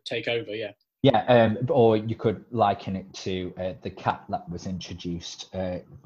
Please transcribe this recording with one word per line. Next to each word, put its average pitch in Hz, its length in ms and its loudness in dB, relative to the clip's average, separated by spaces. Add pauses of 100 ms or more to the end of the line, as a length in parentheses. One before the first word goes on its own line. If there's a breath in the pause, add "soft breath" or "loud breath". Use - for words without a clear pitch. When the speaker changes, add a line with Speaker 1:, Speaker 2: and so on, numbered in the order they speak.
Speaker 1:
take 117 240 -6
over, 113 260 -4
yeah. 107 180 -8 (300)
Speaker 2:
Yeah, 131 240 6
um, 117 420 6
or 117 280 6
you 110 180 -2
could 107 380 -2
liken 101 420 0
it 95 200 -8
to, 92 420 -6
uh, 92 260 -6
the 98 80 -8
cat - 380 -4
that - 200 -8
was 85 180 -10
introduced, 87 880 -10
uh, 92 260 -6 (260)